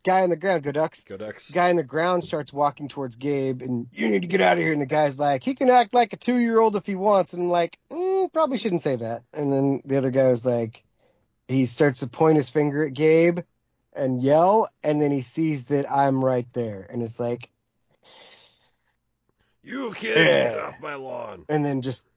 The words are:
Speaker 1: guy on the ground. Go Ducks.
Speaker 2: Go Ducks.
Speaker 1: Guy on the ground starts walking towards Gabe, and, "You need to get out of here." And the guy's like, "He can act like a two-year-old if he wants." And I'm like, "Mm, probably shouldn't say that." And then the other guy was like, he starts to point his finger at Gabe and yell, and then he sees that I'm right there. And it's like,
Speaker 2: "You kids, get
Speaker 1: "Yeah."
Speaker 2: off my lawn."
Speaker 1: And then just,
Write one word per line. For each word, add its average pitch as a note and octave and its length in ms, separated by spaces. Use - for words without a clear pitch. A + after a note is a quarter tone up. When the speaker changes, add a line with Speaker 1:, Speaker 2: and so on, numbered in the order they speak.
Speaker 1:
guy F#3+ 180
on F3+ 80
the E3 60
ground. F3 260
Go C#3+ 100
Ducks. D#3 320
Speaker 2:
Go G2 120
Ducks. G#2 340
Speaker 1:
Guy F3+ 200
on F3 60
the E3+ 60
ground E3 420
starts D3+ 280
walking C#3+ 360
towards B2+ 280
Gabe, C3+ 460
and, B2 300
"You A3 160
need G3 140
to F3 60
get F#3 120
out F3+ 160
of F3 60
here." D#3+ 100
And D3 80
the C#3 60
guy's D3 320
like, C#3+ 240
"He C4+ 120
can C4 140
act B3 260
like A#3+ 180
a G3 40
two-year-old A3+ 600
if F#3 100
he G3+ 80
wants." F#3+ 380
And F3 120
I'm F3 60
like, F3 280
"Mm, F#4 420
probably C#4 260
shouldn't F#3 240
say C3+ 140
that." A#2 360
And C#3+ 200
then C#3 320
the C3+ 140
other C3 140
guy C3 160
was A#2+ 160
like, A#2 400
he C3 180
starts C#3+ 340
to C3+ 60
point D#3+ 300
his C#3+ 140
finger D3 360
at C3+ 80
Gabe E3 460
and C3 280
yell, F3 460
and D3+ 200
then D3 80
he C#3 120
sees D3+ 440
that C#3 240
I'm C#3 340
right B2+ 300
there. G#2+ 360
And A#2+ 120
it's A2+ 180
like, A#2+ 300
Speaker 2:
"You B3 300
kids, A3 240
get C#3+ 400
Speaker 1:
"Yeah." - 120
Speaker 2:
off - 120
my D3 140
lawn." B2 540
Speaker 1:
And D3+ 160
then C#3 180
just, B2+ 220